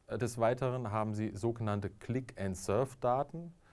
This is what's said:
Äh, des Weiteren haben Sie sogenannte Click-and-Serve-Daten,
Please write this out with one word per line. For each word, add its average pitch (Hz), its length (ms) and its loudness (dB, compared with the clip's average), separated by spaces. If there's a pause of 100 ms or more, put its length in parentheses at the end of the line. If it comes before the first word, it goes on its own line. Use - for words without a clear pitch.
Äh, 113 100 -4
des 117 200 0
Weiteren 123 540 2
haben 107 220 0
Sie 107 220 0
sogenannte 104 540 0
Click-and-Serve-Daten, 127 1600 -2 (200)